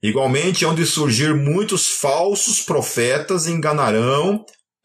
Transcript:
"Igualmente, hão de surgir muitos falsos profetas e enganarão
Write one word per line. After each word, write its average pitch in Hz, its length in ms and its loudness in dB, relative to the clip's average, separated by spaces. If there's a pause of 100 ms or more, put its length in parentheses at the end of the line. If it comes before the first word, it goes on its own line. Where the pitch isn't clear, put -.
"Igualmente, 135 600 0
hão 160 120 2
de 170 100 0
surgir 147 480 0
muitos 165 540 0
falsos 165 720 0
profetas 147 880 -2
e 170 40 -2
enganarão 147 960 0 (400)